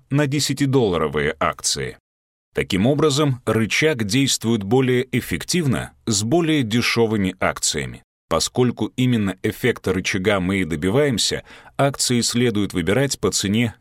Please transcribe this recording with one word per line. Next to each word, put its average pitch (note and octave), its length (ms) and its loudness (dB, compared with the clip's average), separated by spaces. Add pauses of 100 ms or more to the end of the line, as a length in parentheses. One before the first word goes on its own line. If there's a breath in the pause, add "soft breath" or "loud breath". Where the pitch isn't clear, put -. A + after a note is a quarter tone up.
на C#3+ 180 2
десятидолларовые A2+ 1120 0
акции. C#2+ 580 -4 (560)
Таким F2+ 320 0
образом, C#3+ 600 2
рычаг A2+ 580 0
действует A2+ 600 0
более B2 440 2 (100)
эффективно G#2 760 -2 (120)
с G#2+ 180 0
более D#3 400 2
дешевыми A2 760 0
акциями. C#2+ 640 -4 (240)
Поскольку A2+ 680 0
именно A#2+ 480 0
эффекта - 480 -2
рычага F#2+ 480 0
мы F#2 220 0
и - 20 0
добиваемся, F#2 800 0 (340 loud breath)
акции C#3 440 0
следует A2 500 0
выбирать G2+ 480 0
по G2 100 0
цене G#2 520 0